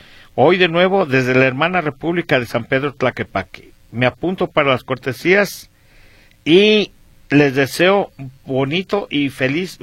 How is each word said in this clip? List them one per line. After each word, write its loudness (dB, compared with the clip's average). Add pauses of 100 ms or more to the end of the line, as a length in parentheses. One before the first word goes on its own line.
(340)
Hoy 4
de 2
nuevo 2
desde 0
la 4
hermana 0
República -2
de -6
San -4
Pedro -2
Tlaquepaque. -6 (200)
Me 0
apunto -4
para 0
las -2
cortesías -2 (760)
y 4 (360)
les 2
deseo 0 (340)
bonito -4
y -2
feliz -4